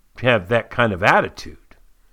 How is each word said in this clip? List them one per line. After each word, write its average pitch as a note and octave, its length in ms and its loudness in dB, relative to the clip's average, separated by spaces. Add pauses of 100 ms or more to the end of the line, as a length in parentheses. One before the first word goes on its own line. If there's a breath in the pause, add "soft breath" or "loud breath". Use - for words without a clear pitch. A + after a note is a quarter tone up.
(220)
have A2+ 260 0
that A2+ 220 -2
kind A#2 240 0
of F2 80 -6
attitude? - 560 0 (540)